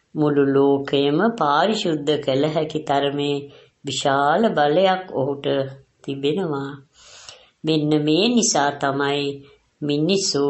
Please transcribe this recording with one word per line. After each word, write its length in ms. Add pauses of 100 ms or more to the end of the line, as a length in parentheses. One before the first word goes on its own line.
(140)
මුළු 320
ලෝකයම 720 (140)
පාරිශුද්ධ 840
කළ 280
හැකි 340
තරමේ 640 (360)
විශාල 720
බලයක් 600
ඔහුට 340 (520)
තිබෙනවා. 720 (880)
මෙන්න 380
මේ 300
නිසා 460
තමයි 500 (600)
මිනිස්සු 680